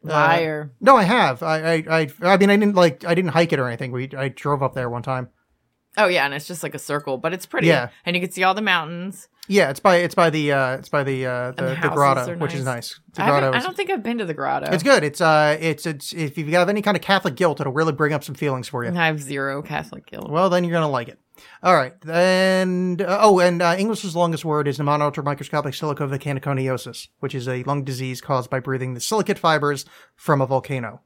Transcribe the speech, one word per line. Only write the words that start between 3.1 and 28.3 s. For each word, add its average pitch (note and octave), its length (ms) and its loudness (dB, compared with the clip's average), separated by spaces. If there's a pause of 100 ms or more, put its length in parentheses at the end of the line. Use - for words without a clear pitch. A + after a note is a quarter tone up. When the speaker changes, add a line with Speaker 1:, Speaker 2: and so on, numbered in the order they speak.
Speaker 1:
didn't F3+ 180 0
hike E3+ 200 2
it C#3+ 60 2
or B2+ 80 -2
anything. A#2+ 240 -6
We, B2+ 260 -6
I C3+ 120 -4
drove C#3+ 340 -2
up B2+ 120 -2
there B2+ 140 -4
one A#2 140 -6
time. B2+ 260 -6 (680)
Speaker 2:
Oh, G#3 100 4
yeah, F3 180 2
and C#3 80 -2
it's D3+ 140 -8
just, F3 160 -10
like, D3+ 120 -8
a C#3+ 40 -10
circle, C#3+ 400 -6
but E3 140 -4
it's F#3 140 -10
pretty. F3+ 200 -2
Speaker 1:
Yeah. C3 220 2 (180)
Speaker 2:
And F3 80 -2
you F3+ 80 -2
can F#3 80 -6
see - 140 -2
all F#3+ 100 4
the G#3+ 80 -4
mountains. F3 640 -4 (260)
Speaker 1:
Yeah, F3+ 180 4
it's C3+ 100 -8
by, F#3 160 6
it's F3 180 0
by E3+ 160 4
the, D3 220 0
uh, C3 240 0
it's - 120 -14
by C#3+ 140 0
the, C3 240 -2
uh, B2 220 -4
Speaker 2:
And C3 100 -10
Speaker 1:
the, C3+ 40 -4
Speaker 2:
the C3 80 -2
Speaker 1:
the C3 40 -4
Speaker 2:
houses E3 220 -2
Speaker 1:
grotto, C3+ 360 2
Speaker 2:
are E3+ 40 -8
Speaker 1:
which C#3+ 180 -4
is C3+ 100 -4
Speaker 2:
nice. B2+ 100 -2
Speaker 1:
nice. - 260 -12 (140)
The E3+ 80 -4
Speaker 2:
I - 20 0
haven't, C#4 160 4
Speaker 1:
grotto F3 160 0
Speaker 2:
I - 20 2
Speaker 1:
is C4 60 -2
Speaker 2:
don't F#4 120 -6
think F#4+ 140 -4
I've B3+ 140 -2
been A#3 140 -4
to G#3+ 60 -4
the E3 80 -6
grotto. C#3 400 -4
Speaker 1:
It's E3+ 120 0
good. B3+ 180 4
It's, D3 180 -4
uh, D3+ 400 4
it's, D#3+ 260 -4
it's, D3 260 -8
if D#3+ 260 -6
you D#3 120 -6
have F3 180 4
any G#3 140 -2
kind G3+ 140 0
of - 60 -4
Catholic F#3+ 320 0
guilt, D#3 260 0
it'll C#3 120 -4
really D#3 200 0
bring D3 200 0
up D3 100 -2
some C#3 140 -12
feelings C3 320 -4
for A#2+ 160 -6
you. A#2 80 -4
Speaker 2:
I F3 140 2
have D3+ 140 -2
zero C#3 400 -6
Catholic D3+ 460 -8
guilt. - 240 -12
Speaker 1:
Well, F3 200 2
then F3+ 120 2
you're E3+ 100 -2
gonna D#3+ 160 0
like B2 200 -4
it. - 100 -20 (460)
All F3+ 100 6
right. C3 200 2 (140)
And, F#3 960 2
uh, F#3+ 200 0
oh, G3+ 180 8
and, F3 200 4
uh, E3+ 160 4
English's G3 380 -4
longest E3 300 0
word D3+ 240 0
is B2+ 80 -2
the D3 80 -4
monoarter D3 400 0
microscopic C#3+ 500 -4
silicovolcaniconiosis, C3+ 1300 -4 (100)
which C#3 160 -6
is B2+ 140 -6
a B2+ 160 -6
lung C#3+ 180 -2
disease C3 380 -8
caused B2+ 300 -4